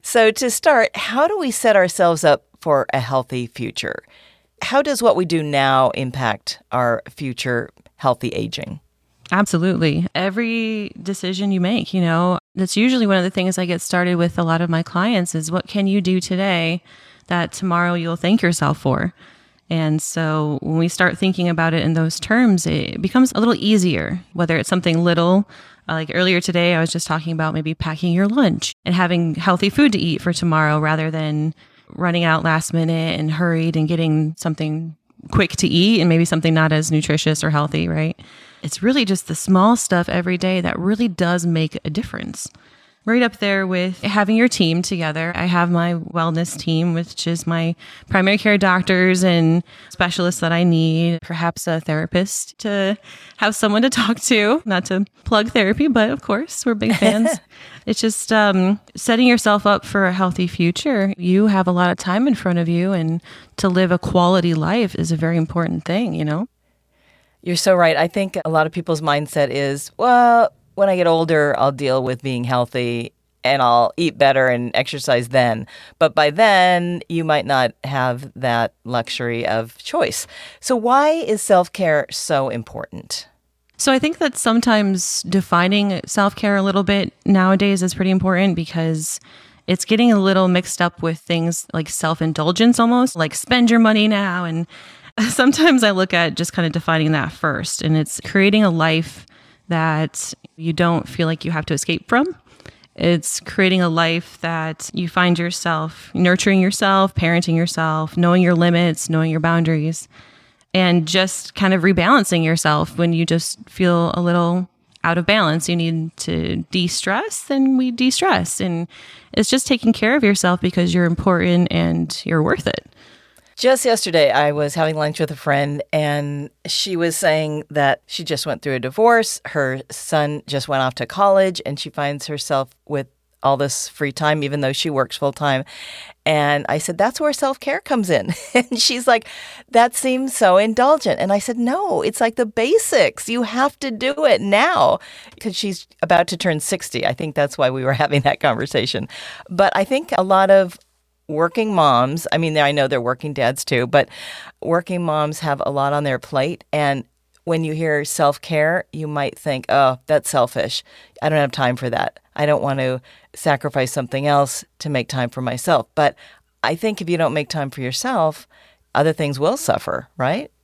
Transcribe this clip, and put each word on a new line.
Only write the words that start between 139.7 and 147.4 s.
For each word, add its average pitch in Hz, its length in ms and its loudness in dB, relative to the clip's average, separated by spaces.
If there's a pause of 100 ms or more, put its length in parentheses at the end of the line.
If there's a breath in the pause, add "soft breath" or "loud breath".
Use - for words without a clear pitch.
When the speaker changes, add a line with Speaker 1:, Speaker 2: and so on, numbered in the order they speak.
Speaker 1:
"That 233 240 4
seems 262 420 -2
so 185 220 6
indulgent." 233 600 2
And 190 140 0
I 202 60 4
said, 226 180 -4
"No, 277 460 -2
it's - 180 -4
like 226 160 0
the 247 80 0
basics. 233 800 0
You 240 180 -2
have 254 360 -2
to 269 100 -6
do 269 360 -2
it 233 160 4
now," 220 560 2 (420 loud breath)
'cause 196 160 -8
she's 196 300 -6 (160)
about 170 240 2
to 175 100 -6
turn 160 240 -2
sixty. - 460 -6
I - 80 0
think 156 200 -8
that's 143 220 -2